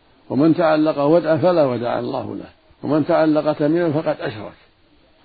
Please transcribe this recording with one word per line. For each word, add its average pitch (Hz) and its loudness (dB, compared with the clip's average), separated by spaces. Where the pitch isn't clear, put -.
ومن 143 4
تعلق 156 2
ودعا 156 2
فلا 165 2
ودع 120 -2
الله 120 -8
له، - -16
ومن 139 0
تعلق 151 2
تميما 160 0
فقد 156 -2
أشرك"، 101 -10